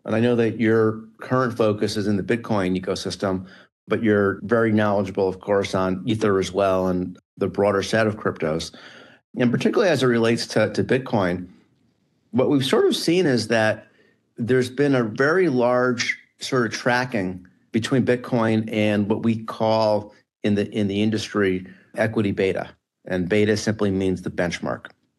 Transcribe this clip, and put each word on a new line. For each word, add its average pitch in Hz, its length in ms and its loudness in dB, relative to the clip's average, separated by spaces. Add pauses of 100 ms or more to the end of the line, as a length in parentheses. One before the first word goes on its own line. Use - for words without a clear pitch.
And 104 100 -4
I 110 60 0
know 120 160 2
that 113 240 0
your 110 420 2 (160)
current 127 380 0
focus 107 400 0
is 101 100 -2
in 104 120 0
the 90 40 -2
Bitcoin 98 560 0
ecosystem, 95 680 -4 (400)
but 110 160 0
you're 101 400 2
very 113 280 2
knowledgeable, 101 580 0
of 92 120 -6
course, 101 340 0
on 92 300 0
Ether 110 340 0
as 90 140 -2
well 95 360 2
and 90 300 -4 (200)
the 98 100 -2
broader 101 340 0
set 110 240 0
of 104 120 -2
cryptos. 80 580 -4 (600)
And 123 120 2
particularly - 400 2
as 139 120 2
it 127 60 4
relates 117 400 2
to, 107 260 0
to 98 100 0
Bitcoin, 95 640 0 (840)
what 123 200 2
we've 139 140 2
sort 392 220 2
of 359 80 2
seen 175 300 0
is 117 240 0
that 110 380 0 (500)
there's 123 320 0
been 143 260 0
a 123 80 2
very 139 460 2
large 123 720 0 (220)
sort 123 260 0
of 104 80 -4
tracking 117 720 -2 (260)
between 113 320 0
Bitcoin 110 640 0
and 104 380 0
what 107 140 -2
we 113 220 -2
call 110 680 0 (300)
in 104 120 2
the, 101 160 -2
in 104 180 -2
the 101 140 0
industry 101 640 -2 (300)
equity 110 360 0
beta. 95 360 -2 (380)
And 90 240 -4
beta 104 260 2
simply 104 340 -2
means 95 300 0
the - 100 -8
benchmark. - 600 -6 (280)